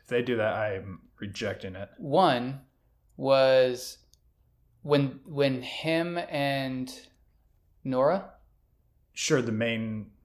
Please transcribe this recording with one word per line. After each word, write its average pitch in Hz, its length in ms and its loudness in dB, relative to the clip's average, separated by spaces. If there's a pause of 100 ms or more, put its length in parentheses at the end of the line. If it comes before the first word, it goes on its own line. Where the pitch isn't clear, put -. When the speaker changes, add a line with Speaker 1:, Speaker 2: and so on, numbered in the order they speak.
Speaker 1:
If - 60 -20
they 123 140 0
do 120 160 -2
that, 107 160 0
I'm 98 460 -4 (200)
rejecting 98 560 -8
it. 98 220 -12
Speaker 2:
One 139 640 0 (540)
was 131 840 4 (840)
when, 143 440 2
when 139 360 0
him 165 560 -2
and 135 720 -4 (920)
Nora? 139 480 0 (800)
Speaker 1:
Sure, 139 280 2
the 117 100 -4
main 110 560 -4 (180)